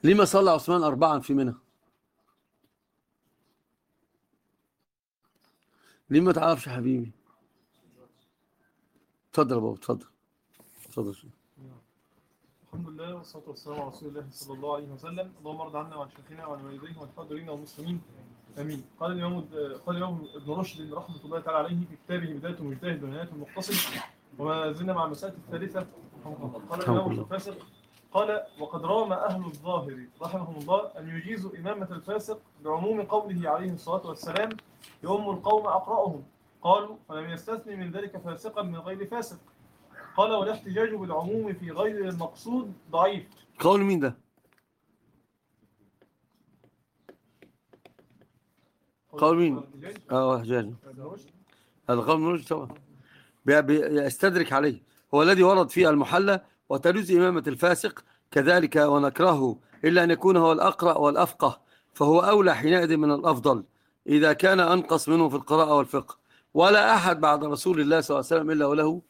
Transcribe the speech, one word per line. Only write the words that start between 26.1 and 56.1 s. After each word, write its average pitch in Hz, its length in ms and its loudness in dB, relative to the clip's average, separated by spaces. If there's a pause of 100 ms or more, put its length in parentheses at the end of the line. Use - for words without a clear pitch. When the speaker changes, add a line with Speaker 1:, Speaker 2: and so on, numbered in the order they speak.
Speaker 2:
قال 147 560 -12
Speaker 1:
الحمد - 0 -
Speaker 2:
الإمام 117 320 0
Speaker 1:
لله. 110 100 -8
Speaker 2:
الفاسق، 190 340 -12 (560)
قال: 208 300 -2 (180)
"وقد 151 240 -10
رام 202 280 -2
أهل 185 320 -6
الظاهر 147 640 -10 (160)
رحمهم 170 340 -10
الله 180 420 -4
أن 160 100 -14
يجيزوا 185 500 -12
إمامة 190 320 -10
الفاسق 208 500 -10 (240)
بعموم 185 380 -4
قوله 196 460 -4
عليه 175 240 -4
الصلاة 180 340 -8
والسلام: 170 420 -6 (540)
'يؤم 202 280 -4
القوم 208 360 0
أقرأهم.' 175 580 -2 (380)
قالوا: 208 340 0 (120)
'فلم 160 220 -12
يستثن 208 480 -12
من 180 120 -10
ذلك 196 260 -12
فاسقا 175 460 -12
من 170 140 -8
غير 190 300 -12
فاسق.' 226 320 -12 (800)
قال: 208 160 2
'والاحتجاج 214 600 -4
بالعموم 190 600 -6
في 170 160 -14
غير 196 380 -4
المقصود 196 640 -8 (180)
ضعيف.'" 185 360 0 (320)
Speaker 1:
قول 196 220 4
مين 196 200 2
ده؟ 131 160 -2 (4000)
قول 151 240 4
مين؟ 160 220 2
Speaker 2:
الحجاج. - 380 -16 (140)
Speaker 1:
آه، 127 280 2
حجاج. 113 340 -4 (120)
Speaker 2:
ابن 135 180 -20
رشد. 180 280 -18 (600)
Speaker 1:
هذا 120 100 2
قول 117 100 -2
ابن 160 240 2
رشد 156 140 -8
طبعا. 151 200 -6 (760)
بي-، 147 180 6
بي-، 147 420 2
يستدرك 170 480 0
عليه. 139 300 0 (320)
هو 147 80 6
الذي 185 200 6
ورد 180 280 6
فيه 175 200 4
المحلى: 180 500 2 (280)